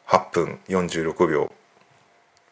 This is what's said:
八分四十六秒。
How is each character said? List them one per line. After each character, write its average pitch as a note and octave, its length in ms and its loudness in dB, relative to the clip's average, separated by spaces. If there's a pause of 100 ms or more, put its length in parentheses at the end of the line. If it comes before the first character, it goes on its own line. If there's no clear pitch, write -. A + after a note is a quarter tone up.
八 F2+ 160 2 (120)
分 D2 260 -2 (100)
四 F#2 200 0
十 E2 160 -4
六 E2 220 0
秒。 D2 240 0 (1000)